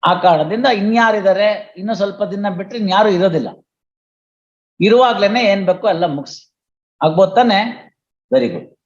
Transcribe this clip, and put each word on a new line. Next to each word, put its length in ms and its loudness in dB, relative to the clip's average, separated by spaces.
ಆ 100 2
ಕಾರಣದಿಂದ 520 0
ಇನ್ಯಾರಿದ್ದಾರೆ, 1080 0
ಇನ್ನು 180 -6
ಸ್ವಲ್ಪ 280 -4
ದಿನ 260 -6
ಬಿಟ್ರೆ 300 -8
ಇನ್ಯಾರು 300 2
ಇರೋದಿಲ್ಲ. 400 0
ಇರುವಾಗ್ಲೇನೆ 640 2
ಏನ್ 220 0
ಬೇಕೋ 220 -2
ಎಲ್ಲ 180 0
ಮುಗಿಸಿ 480 -10
ಆಗ್ಬೋದ್ 320 2
ತಾನೆ? 580 0
Very 160 2
good. 160 -12